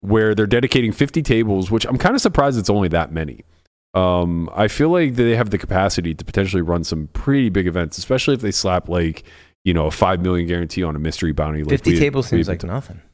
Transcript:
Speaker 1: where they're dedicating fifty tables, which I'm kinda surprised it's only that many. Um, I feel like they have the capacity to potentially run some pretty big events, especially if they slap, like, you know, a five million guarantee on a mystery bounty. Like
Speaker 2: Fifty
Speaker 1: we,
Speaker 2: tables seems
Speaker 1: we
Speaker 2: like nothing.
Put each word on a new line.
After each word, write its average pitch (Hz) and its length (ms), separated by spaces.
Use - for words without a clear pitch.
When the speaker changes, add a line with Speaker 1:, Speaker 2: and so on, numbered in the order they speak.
Speaker 1:
where 107 320
they're 107 120
dedicating 120 460
fifty 143 300
tables, 104 480
which 110 160
I'm 127 120
kinda 233 200
surprised 143 400
it's 104 120
only 101 180
that 82 220
many. 78 340
Um, 87 600
I 107 140
feel 147 220
like 170 240
they 117 220
have 113 140
the 98 80
capacity 92 560
to - 100
potentially 95 380
run 82 220
some 78 280
pretty 139 360
big 92 180
events, 85 300
especially 131 380
if 131 60
they 107 100
slap, 92 380
like, 82 360
you 95 80
know, 80 140
a 80 40
five 92 300
million 90 260
guarantee 87 360
on 80 120
a 73 40
mystery 78 340
bounty. 76 300
Like 73 80
Speaker 2:
Fifty 107 240
Speaker 1:
we, 85 40
Speaker 2:
tables 135 280
seems - 220
Speaker 1:
we 95 40
Speaker 2:
like 85 120
nothing. 92 360